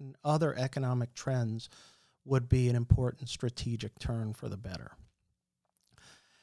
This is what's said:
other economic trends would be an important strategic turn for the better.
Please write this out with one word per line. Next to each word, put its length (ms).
other 320
economic 580
trends 540
would 240
be 200
an 80
important 520
strategic 680
turn 340
for 160
the 80
better. 360